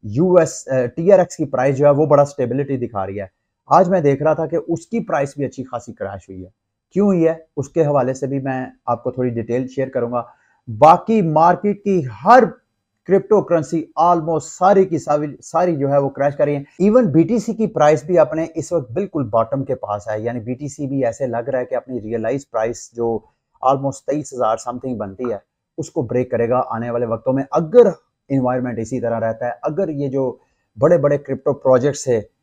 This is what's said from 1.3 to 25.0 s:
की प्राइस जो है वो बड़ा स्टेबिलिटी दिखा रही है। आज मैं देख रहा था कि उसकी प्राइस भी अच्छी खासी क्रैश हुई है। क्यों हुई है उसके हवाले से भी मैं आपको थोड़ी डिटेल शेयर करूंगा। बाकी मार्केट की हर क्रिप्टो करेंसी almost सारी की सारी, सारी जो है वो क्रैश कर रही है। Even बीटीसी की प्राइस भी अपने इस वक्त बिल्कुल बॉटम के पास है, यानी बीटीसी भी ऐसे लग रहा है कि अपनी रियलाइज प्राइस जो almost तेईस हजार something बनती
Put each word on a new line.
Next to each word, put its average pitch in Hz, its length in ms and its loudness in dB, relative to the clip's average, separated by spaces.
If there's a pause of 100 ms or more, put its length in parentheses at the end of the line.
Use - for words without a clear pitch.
की 156 80 -4
प्राइस 131 320 0
जो 143 100 2
है 147 60 6
वो 147 140 4
बड़ा 143 180 6
स्टेबिलिटी 139 520 -4
दिखा 110 280 -6
रही 98 120 -10
है। 98 160 -10 (400)
आज 175 160 6
मैं 185 140 0
देख 139 200 2
रहा 156 120 2
था 160 120 -4
कि 165 100 -4
उसकी 170 440 -4
प्राइस 147 380 -4
भी 139 60 -4
अच्छी 127 180 -8
खासी 120 300 -12
क्रैश 98 380 -10
हुई 92 120 -14
है। 92 100 -18 (400)
क्यों 202 140 2
हुई 180 180 4
है 160 220 0 (100)
उसके 143 260 -2
हवाले 135 320 2
से 131 120 -6
भी 139 140 -4
मैं 131 320 -6 (160)
आपको 120 240 -4
थोड़ी 127 180 -2
डिटेल 117 380 -4
शेयर 131 200 -6
करूंगा। 120 460 -4 (360)
बाकी 175 520 4
मार्केट 175 580 2
की 180 320 -2
हर 208 340 6 (600)
क्रिप्टो 190 360 4
करेंसी 165 580 -2
almost 165 400 2
सारी 190 440 4
की 160 140 -2
सारी, 147 420 -2
सारी 170 360 0
जो 135 120 -2
है 143 120 4
वो 139 80 -2
क्रैश 139 260 -2
कर 147 120 2
रही 147 80 -2
है। 139 100 -6 (180)
Even 214 240 4
बीटीसी 185 480 2
की 214 120 0
प्राइस 151 400 2
भी 175 100 0
अपने 156 280 2
इस 165 280 -8
वक्त 127 200 -4
बिल्कुल 160 320 -4
बॉटम 117 400 -2
के 135 100 -4
पास 104 340 -8
है, 107 140 -4
यानी 117 180 -6
बीटीसी 135 460 -10
भी 135 160 -4
ऐसे 123 240 -4
लग 117 220 -6
रहा 131 120 -2
है 123 60 -6
कि 131 80 -6
अपनी 123 240 -6
रियलाइज 113 460 -6
प्राइस 113 500 -6
जो 117 340 -4 (380)
almost 135 300 0
तेईस 143 380 -6
हजार 113 240 -2
something 123 380 -8
बनती 104 340 -8